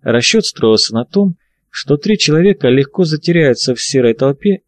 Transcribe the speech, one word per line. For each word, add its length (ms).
Расчёт 420
строился 480
на 100
том, 320
что 280
три 200
человека 500
легко 380
затеряются 680
в 80
серой 320
толпе, 540